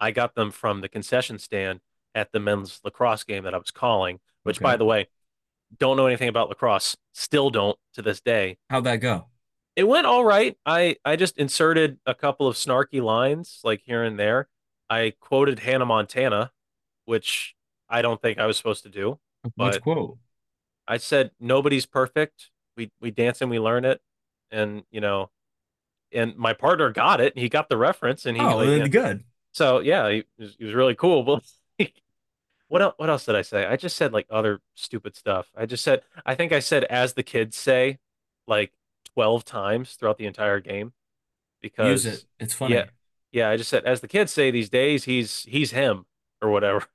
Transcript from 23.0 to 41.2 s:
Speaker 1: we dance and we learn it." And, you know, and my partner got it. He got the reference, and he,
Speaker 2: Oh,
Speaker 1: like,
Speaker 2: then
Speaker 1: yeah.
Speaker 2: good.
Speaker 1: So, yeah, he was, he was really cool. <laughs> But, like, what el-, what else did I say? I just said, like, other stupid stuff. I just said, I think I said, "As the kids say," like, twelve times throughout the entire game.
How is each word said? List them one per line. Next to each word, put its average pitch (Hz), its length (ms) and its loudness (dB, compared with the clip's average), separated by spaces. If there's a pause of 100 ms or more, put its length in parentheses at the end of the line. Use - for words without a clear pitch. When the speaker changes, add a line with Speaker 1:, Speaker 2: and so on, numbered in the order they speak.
Speaker 1:
we 117 100 -8
dance 120 300 0
and 127 100 -2
we 120 80 -2
learn 117 260 0
it." 131 160 0 (500)
And, 104 400 -4
you 110 100 -10
know, 101 300 -2 (840)
and 113 240 -2
my 113 160 0
partner 151 400 2
got 131 280 2
it. 135 180 2
He 123 100 -2
got 151 200 -2
the 127 100 0
reference, 131 480 -2
and 117 100 -4
he, 117 60 -2
Speaker 2:
Oh, 135 160 2
Speaker 1:
like, 127 100 2
Speaker 2:
then 147 120 4
Speaker 1:
yeah. 143 80 0
Speaker 2:
good. 139 360 0 (280)
Speaker 1:
So, 131 280 2
yeah, 127 300 2
he 107 140 -2 (140)
was, 104 200 -18
he 117 60 -12
was 107 100 -6
really 127 200 4
cool. 165 300 4
<laughs> - 0 -
But, 143 200 0 (340)
like, - 240 -4 (680)
what 180 140 2
el-, 196 160 0
what 156 120 0
else 147 160 0
did 110 100 2
I 98 60 2
say? 98 240 -2
I 113 100 0
just - 200 -6
said, - 160 0
like, 107 180 -2
other 110 300 -2 (140)
stupid - 420 -12
stuff. 95 400 -4
I 113 100 -6
just 117 180 -8
said, 131 180 2 (240)
I 131 80 -2
think 160 180 -2
I 147 80 2
said, 143 240 2
"As 123 300 0
the 131 100 -2
kids 113 320 -4
say," 135 420 2 (480)
like, 107 260 0 (420)
twelve 113 300 2
times 110 500 -4
throughout 107 240 -2
the 110 80 -8
entire 101 340 -2
game. 101 320 -10 (680)